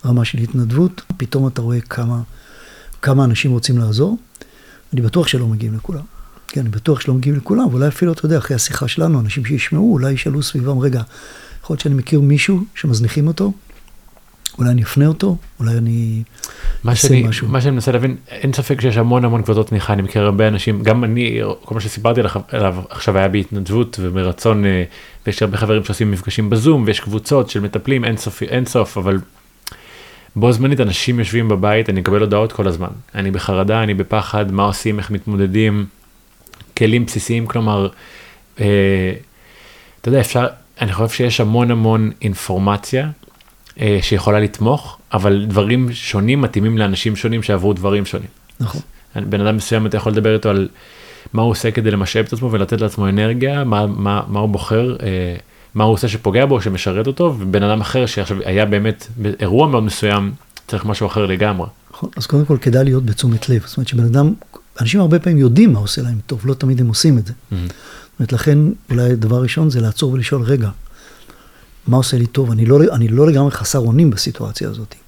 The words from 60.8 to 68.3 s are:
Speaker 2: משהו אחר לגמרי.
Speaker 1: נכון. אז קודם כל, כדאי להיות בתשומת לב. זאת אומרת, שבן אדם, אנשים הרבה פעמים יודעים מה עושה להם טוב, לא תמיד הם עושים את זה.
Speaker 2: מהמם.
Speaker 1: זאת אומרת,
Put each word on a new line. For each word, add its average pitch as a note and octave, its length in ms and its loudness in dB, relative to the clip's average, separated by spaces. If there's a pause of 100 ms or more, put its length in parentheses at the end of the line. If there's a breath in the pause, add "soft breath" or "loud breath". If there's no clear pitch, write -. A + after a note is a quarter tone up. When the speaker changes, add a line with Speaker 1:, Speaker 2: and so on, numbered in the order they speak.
Speaker 2:
משהו G#2+ 220 -2
אחר G#2 180 0
לגמרי. F#2+ 420 -2 (240)
Speaker 1:
נכון. - 240 -12
אז B2 120 -8
קודם C#3+ 180 2
כל, C#3+ 160 2
כדאי B2+ 220 2
להיות C3 220 2
בתשומת A2+ 440 0
לב. A#2 160 2
זאת - 120 -10
אומרת, B2+ 100 -2
שבן A#2 160 0
אדם, C#3+ 300 4 (480)
אנשים A#2+ 180 2
הרבה F3 200 4
פעמים E3 180 2
יודעים C#3 360 6
מה G#2 60 2
עושה G#2 220 -4
להם A#2+ 240 -4
טוב, A2+ 200 -8
לא C3+ 80 0
תמיד C3 280 0
הם A#2+ 60 4
עושים B2+ 300 4
את G2+ 100 0
זה. A#2+ 60 -10 (180)
Speaker 2:
מהמם. F2 160 -4
Speaker 1:
זאת E2+ 60 -8 (460 loud breath)
אומרת, A#2+ 140 -2